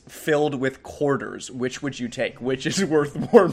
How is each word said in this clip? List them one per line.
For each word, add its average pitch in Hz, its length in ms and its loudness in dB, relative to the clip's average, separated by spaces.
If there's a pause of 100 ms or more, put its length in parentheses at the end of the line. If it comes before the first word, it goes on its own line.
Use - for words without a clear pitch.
filled 151 460 0
with 131 300 -4
quarters, 120 640 -4
which 127 320 -6
would 139 180 -6
you 123 80 -4
take? 110 320 -6
Which 131 280 -4
is 185 180 -2
worth 147 480 0
more 196 200 10